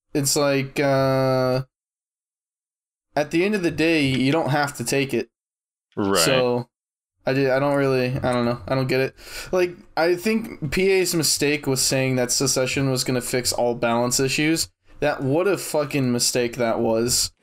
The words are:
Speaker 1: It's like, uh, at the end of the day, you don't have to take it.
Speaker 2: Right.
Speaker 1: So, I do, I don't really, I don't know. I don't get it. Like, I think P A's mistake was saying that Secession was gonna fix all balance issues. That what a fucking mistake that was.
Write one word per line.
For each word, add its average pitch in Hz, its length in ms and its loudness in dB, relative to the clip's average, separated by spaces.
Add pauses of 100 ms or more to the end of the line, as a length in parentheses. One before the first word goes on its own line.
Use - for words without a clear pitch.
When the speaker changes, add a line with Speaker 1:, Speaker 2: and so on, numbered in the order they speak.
(140)
Speaker 1:
It's 139 220 0
like, 139 440 0
uh, 131 840 2 (1500)
at 143 160 -2
the 165 120 2
end 208 120 0
of 190 80 -2
the 165 80 0
day, 156 340 2
you 131 260 2
don't 156 180 0
have 143 280 -2
to 120 60 -6
take 135 300 0
it. 113 160 -2 (640)
Speaker 2:
Right. 98 240 0
Speaker 1:
So, 123 500 2 (560)
I 139 80 -2
do, 135 180 2
I 135 80 2
don't 143 160 0
really, 131 480 0
I 127 80 0
don't 120 140 0
know. 120 220 -2
I 135 80 -2
don't 131 120 -2
get 131 140 0
it. 135 140 -4 (360)
Like, 180 240 0 (220)
I 170 180 2
think 220 560 -4
P 190 200 2
A's 185 220 2
mistake 147 540 0
was 135 140 0
saying 131 340 0
that 123 160 0
Secession 135 580 0
was 127 140 -2
gonna 127 180 -2
fix 127 320 -2
all 120 220 0
balance 123 440 0
issues. 151 500 0 (320)
That 147 200 -2
what 147 260 0
a 180 100 2
fucking 139 540 -2
mistake 120 460 0
that 113 220 0
was. 117 520 0 (120)